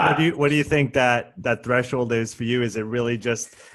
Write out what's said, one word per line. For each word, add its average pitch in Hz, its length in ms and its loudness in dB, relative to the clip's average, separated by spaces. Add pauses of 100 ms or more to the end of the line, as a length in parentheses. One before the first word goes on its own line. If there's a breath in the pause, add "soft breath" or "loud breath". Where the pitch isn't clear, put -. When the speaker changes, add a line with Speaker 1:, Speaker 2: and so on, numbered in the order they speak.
Speaker 1:
That 151 160 2
Speaker 2:
do 160 60 2
you, 165 120 0
what 143 140 2
do 147 40 0
you 147 100 2
think 143 280 0
that, 123 460 2
that 120 260 -2
threshold 123 480 0
is 113 220 -2
for 120 100 -8
you? 120 160 0
Is 113 160 -2
it 110 60 -4
really 120 340 -2
just 117 380 -4 (200 loud breath)